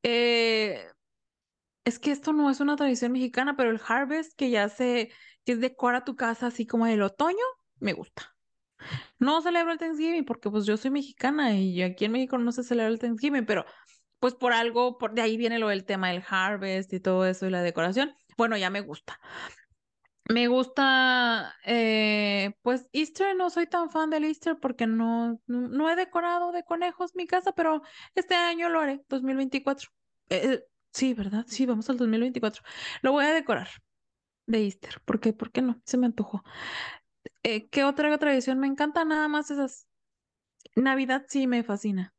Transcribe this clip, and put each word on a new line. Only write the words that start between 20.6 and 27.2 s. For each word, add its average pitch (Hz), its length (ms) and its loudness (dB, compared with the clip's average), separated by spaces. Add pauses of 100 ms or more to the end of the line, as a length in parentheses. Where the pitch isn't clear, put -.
eh, 214 880 2 (100)
pues, 254 300 0
Easter, 349 440 0
no 359 140 0
soy 339 160 0
tan 339 240 -2
fan 311 200 0
del 302 140 0
Easter 311 360 -2
porque 240 260 -2
no, 226 600 0
no, 247 220 -4
no 302 220 0
he 339 60 2
decorado 349 560 -2
de 349 120 -4
conejos 349 520 -4
mi 359 100 -6